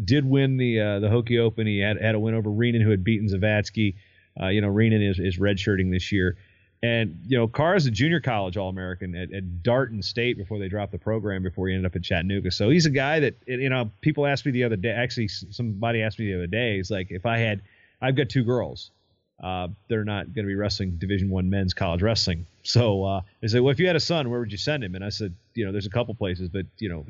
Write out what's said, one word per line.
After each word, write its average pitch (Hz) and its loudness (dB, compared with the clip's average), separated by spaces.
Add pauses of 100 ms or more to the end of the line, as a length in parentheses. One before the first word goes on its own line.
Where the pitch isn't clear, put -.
did 135 4
win 135 4
the, 120 2
uh, 104 2
the 104 2
Hokie 117 4
Open. 113 2
He 104 2
had, 101 0
had 110 2
a 107 0
win 110 0
over 107 0
Reenan, 117 2
who 107 6
had 98 4
beaten 107 2
Zavatsky. 104 2 (440)
Uh, 95 -2
you 104 2
know, 104 0
Reenan 107 4
is, 92 0
is 90 0
redshirting 95 2
this 92 -2
year. 92 2 (460)
And, 113 0
you 127 2
know, 117 4
Carr 160 2
is 151 2
a 123 2
junior 143 2
college 98 -2
All-American 92 -6
at, 90 -8
at 90 -8
Darton 120 0
State 120 -2
before 101 -8
they 98 -4
dropped 101 -4
the 87 -8
program, 104 -2
before 92 -2
he 92 0
ended 92 -2
up - -8
at 85 -4
Chattanooga. 92 0
So 104 0
he's 160 6
a 160 2
guy 139 2
that, 127 0 (100)
you 127 -2
know, 120 0 (120)
people 147 2
asked 139 0
me 143 0
the 123 2
other 113 0
day, 101 -2
actually 120 -2
s-, - -10
somebody 113 -2
asked 110 -4
me 110 -4
the 98 -2
other 87 -4
day, 107 0
he's 92 -4
like, 92 -4
if 90 -10
I 117 2
had, 107 0 (400)
I've 131 2
got 139 0
two 131 2
girls. 107 -2 (520)
Uh, 90 -4 (200)
they're 110 0
not 98 -4
gonna 104 -2
be 98 -2
wrestling 98 -2
Division 95 0
One 92 0
men's 98 0
college 87 0
wrestling. 92 0 (160)
So, 101 2
uh, 98 -2 (200)
they 113 -4
said, 120 4
"Well, 131 4
if 131 0
you 180 2
had 180 2
a 139 2
son, 151 -2
where 120 -2
would 110 -4
you 101 -8
send 147 -4
him?" 90 -8
And 95 -8
I 101 -4
said, 98 -6 (200)
"You 107 -2
know, 95 -6
there's 101 -4
a 87 -8
couple 120 -2
places, 90 -4
but, 92 -4 (140)
you 107 -6
know, 80 -8